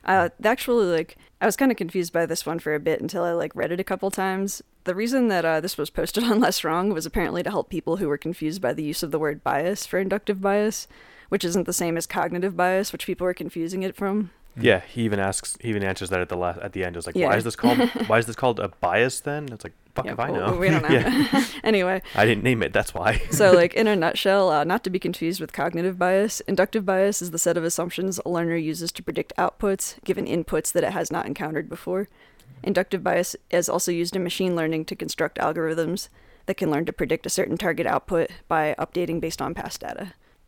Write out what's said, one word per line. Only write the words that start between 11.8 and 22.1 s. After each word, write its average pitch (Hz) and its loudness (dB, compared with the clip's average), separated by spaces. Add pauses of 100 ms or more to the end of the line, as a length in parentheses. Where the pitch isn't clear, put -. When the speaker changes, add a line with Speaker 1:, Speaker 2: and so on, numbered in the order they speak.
Speaker 1:
as 165 -4
cognitive 180 -2
bias, 185 0
which - -10
people 180 -4
were 180 0
confusing 175 -6
it 185 -4
from. 202 -2 (280)
Speaker 2:
Mm. 117 0
Speaker 3:
Yeah, 101 6
he - -6
even 104 2
asks, - -2
he 120 -6
even 101 0
answers 95 -2
that 92 2
at 87 -2
the 90 -4
la-, 87 -2
at 98 -10
the 95 -4
end. 87 -4
It - -6
was 85 -8
like, - -6
Speaker 1:
Yeah. 180 2
Speaker 3:
"Why 101 4
is 113 0
this 117 -4
called, 247 4
Speaker 1:
<laughs> 247 0
Speaker 3:
why 110 6
is 117 2
this 113 -6
called 123 0
a 98 -2
bias 107 0
then?" 147 -6
It's 107 -14
like, 101 -16 (200)
"Fuck 127 -4
Speaker 1:
Yeah, - -6
Speaker 3:
if - -6
I 131 -2
Speaker 1:
well, - 0
Speaker 3:
know." 175 -2
Speaker 1:
we 185 2
don't 160 4
know. - 0
Speaker 3:
<laughs> 131 8
Yeah. 269 2 (100)
Speaker 1:
<laughs> - -14
Anyway. 185 2 (140)